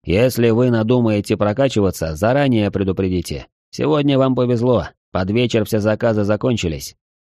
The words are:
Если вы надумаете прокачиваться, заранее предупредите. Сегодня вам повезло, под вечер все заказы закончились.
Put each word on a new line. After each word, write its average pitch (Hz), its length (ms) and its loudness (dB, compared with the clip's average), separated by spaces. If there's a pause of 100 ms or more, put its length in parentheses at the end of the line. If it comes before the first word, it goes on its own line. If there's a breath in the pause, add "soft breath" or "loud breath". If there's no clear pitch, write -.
Если 117 460 2
вы 123 200 2
надумаете 110 680 0
прокачиваться, 104 760 0
заранее 113 560 2
предупредите. 92 760 -4 (220)
Сегодня 143 480 0
вам 131 160 2
повезло, 120 540 0 (240)
под 92 180 -2
вечер 113 340 0
все 110 160 -2
заказы 107 440 0
закончились. 101 720 -2 (260)